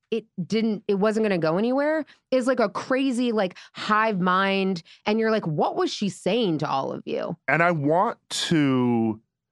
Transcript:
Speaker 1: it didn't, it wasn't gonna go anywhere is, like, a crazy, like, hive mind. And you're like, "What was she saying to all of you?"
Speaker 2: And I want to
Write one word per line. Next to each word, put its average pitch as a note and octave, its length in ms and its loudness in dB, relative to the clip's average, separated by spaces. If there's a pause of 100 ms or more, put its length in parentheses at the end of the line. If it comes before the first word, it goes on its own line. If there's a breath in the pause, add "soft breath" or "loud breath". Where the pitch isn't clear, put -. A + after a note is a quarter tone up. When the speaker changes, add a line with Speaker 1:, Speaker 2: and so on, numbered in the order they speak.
(120)
Speaker 1:
it A3 140 -4 (200)
didn't, A3 420 -2
it G3+ 80 0
wasn't G#3+ 280 2
gonna G3 160 0
go D#3+ 180 0
anywhere C#4+ 460 0 (280 soft breath)
is, B3+ 160 2
like, B3+ 120 0
a G#3+ 100 4
crazy, B3+ 640 -2
like, G3+ 240 -2 (180 loud breath)
hive G#3+ 460 0
mind. F#3+ 640 2 (260 soft breath)
And G#3+ 120 0
you're A3 120 0
like, G#3+ 160 0
"What E3 280 -2
was E4+ 160 -2
she G3+ 180 -4
saying F#3 500 0
to D3+ 100 -2
all C3+ 220 -2
of B2+ 140 -10
you?" D3+ 300 -6 (120)
Speaker 2:
And D#3 160 2
I F3 80 4
want E3 460 0 (120)
to B2 920 2 (320)